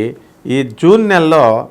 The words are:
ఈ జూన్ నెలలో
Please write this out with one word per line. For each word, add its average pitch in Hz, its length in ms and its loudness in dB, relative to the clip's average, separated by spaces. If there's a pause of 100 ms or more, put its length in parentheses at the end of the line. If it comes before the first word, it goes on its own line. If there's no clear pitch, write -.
(560)
ఈ - 20 -2 (240)
జూన్ 214 320 2
నెలలో 160 320 2 (260)